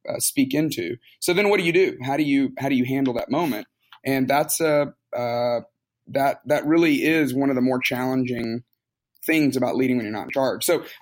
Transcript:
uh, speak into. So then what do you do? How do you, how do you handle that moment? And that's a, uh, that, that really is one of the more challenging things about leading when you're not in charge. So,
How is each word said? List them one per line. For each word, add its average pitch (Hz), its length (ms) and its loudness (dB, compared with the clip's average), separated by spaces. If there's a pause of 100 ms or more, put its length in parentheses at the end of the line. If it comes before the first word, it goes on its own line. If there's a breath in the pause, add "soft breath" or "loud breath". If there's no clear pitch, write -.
uh, 127 100 -4
speak 131 360 0
into. 151 420 -2 (240 soft breath)
So - 120 0
then 202 160 2
what 202 100 4
do 185 60 -2
you 170 80 0
do? 180 300 2
How 135 140 -2
do 156 60 2
you, 139 360 0
how 139 100 -2
do 139 60 0
you 127 100 2
handle 131 300 0
that 113 160 -6
moment? 135 360 -2 (380 soft breath)
And 135 240 0
that's 147 320 0
a, 147 320 2 (220)
uh, 120 460 -2 (480)
that, 135 380 0
that 143 200 0
really 156 380 4
is 151 300 2
one 139 160 0
of 131 60 0
the 123 60 0
more 127 180 2
challenging 123 800 -2 (640)
things 151 320 2
about 123 200 0
leading 127 200 2
when 117 100 -2
you're 104 60 -6
not 101 120 -6
in - 60 -12
charge. 131 340 -2
So, 170 200 0 (180 loud breath)